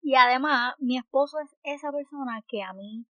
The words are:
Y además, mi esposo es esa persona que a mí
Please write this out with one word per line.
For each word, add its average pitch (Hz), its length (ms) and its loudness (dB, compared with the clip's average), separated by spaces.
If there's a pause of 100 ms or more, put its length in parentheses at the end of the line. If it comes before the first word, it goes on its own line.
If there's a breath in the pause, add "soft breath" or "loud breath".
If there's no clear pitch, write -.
Y 269 140 2
además, 254 640 4
mi 254 180 0
esposo 285 420 0
es 285 240 -12
esa 294 280 -6
persona 277 560 -8
que 208 140 -6
a 190 120 -10
mí 214 320 -14 (120)